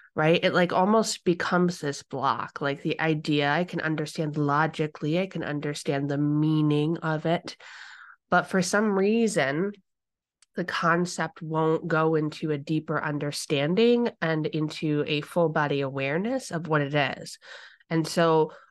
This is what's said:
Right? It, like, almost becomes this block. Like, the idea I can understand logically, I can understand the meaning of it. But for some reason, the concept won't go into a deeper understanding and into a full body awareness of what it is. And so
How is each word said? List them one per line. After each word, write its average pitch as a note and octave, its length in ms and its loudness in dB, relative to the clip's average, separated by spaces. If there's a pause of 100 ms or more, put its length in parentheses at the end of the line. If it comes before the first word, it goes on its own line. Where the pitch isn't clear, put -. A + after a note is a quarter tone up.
(160)
Right? E3+ 280 4
It, F3 100 2
like, F3 200 2
almost G#3 500 2
becomes F3 560 2
this C#3+ 240 -6
block. B2+ 560 -4
Like, C#3+ 220 -2
the D3+ 180 -2
idea D3+ 500 2
I D#3+ 140 2
can F3+ 160 -6
understand D3+ 560 -4
logically, D3+ 840 0
I F#3+ 100 -2
can E3 160 -6
understand C#3+ 680 -4
the C#3+ 80 -2
meaning D3+ 800 2
of D#3 280 -2
it. E3+ 300 -2 (760)
But F3+ 180 2
for F#3+ 140 2
some G3+ 380 2
reason, G3 720 2 (840)
the F3+ 80 -2
concept F3 760 -2
won't D#3+ 460 0
go D#3+ 280 2
into D3+ 360 -2
a D3 60 -2
deeper D#3 440 -4
understanding D#3+ 1080 0 (100)
and D#3+ 240 0
into D3+ 600 -2
a D3+ 140 -2
full E3+ 260 0
body D3 320 0
awareness C#3 720 -4
of E3 160 -6
what D3+ 140 2
it C#3+ 120 -4
is. - 460 -2 (500)
And E3 160 0
so D#3+ 460 2 (200)